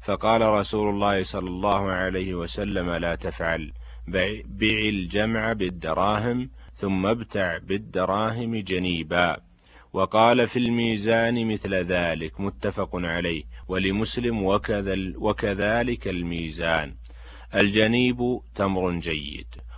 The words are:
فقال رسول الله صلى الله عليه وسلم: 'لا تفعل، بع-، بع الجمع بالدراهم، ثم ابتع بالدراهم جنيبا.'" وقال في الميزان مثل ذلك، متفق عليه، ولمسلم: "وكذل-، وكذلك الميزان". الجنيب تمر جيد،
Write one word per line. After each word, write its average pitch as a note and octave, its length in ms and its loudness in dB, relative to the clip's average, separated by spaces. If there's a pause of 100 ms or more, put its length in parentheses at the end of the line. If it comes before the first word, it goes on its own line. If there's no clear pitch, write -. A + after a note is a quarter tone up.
فقال A2 400 2
رسول G#2+ 480 2
الله G2+ 340 2
صلى F#2 260 -6
الله G2 420 0
عليه F#2 420 -2
وسلم: F2+ 580 -2
'لا E2+ 240 0
تفعل، E2 580 -4 (340)
بع-، F#2+ 380 0
بع G#2+ 340 2 (100)
الجمع G#2+ 640 0
بالدراهم، G2+ 960 0 (240)
ثم F#2+ 320 0
ابتع G2+ 520 0
بالدراهم G#2+ 960 -2
جنيبا.'" F2 840 0 (560)
وقال A2+ 540 6
في B2 120 -2
الميزان A#2 880 2
مثل G2 260 -2
ذلك، F2 680 0
متفق G2 520 -4
عليه، F2 500 -2 (240)
ولمسلم: G#2 760 0
"وكذل-، G2 760 0
وكذلك G#2+ 920 0
الميزان". E2 880 -2 (600)
الجنيب A#2+ 840 4 (160)
تمر F#2+ 360 2
جيد، D#2 560 -6 (300)